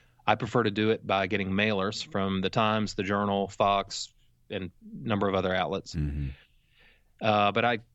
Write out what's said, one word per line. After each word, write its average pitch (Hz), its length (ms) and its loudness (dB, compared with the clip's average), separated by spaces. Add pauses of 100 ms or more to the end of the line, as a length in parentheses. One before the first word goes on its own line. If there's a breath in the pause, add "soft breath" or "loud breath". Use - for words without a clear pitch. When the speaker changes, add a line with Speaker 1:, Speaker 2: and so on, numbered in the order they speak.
(260 loud breath)
Speaker 1:
I 107 80 6
prefer 117 300 0
to 107 60 2
do 107 200 2
it 110 160 -2
by 98 220 2
getting 98 220 -2
mailers 104 600 0
from 98 300 -2
the 92 100 -2
Times, 107 440 0
the 107 100 -4
Journal, 101 440 0
Fox, 101 640 0 (380)
and 92 200 -6 (340)
a 123 40 -6
number 101 200 2
of 98 80 0
other 92 180 0
outlets. 92 400 -4
Speaker 2:
Mm-hmm. 73 340 -2 (920 loud breath)
Speaker 1:
Uh, 104 320 4
but 113 120 2
I 120 140 2 (160)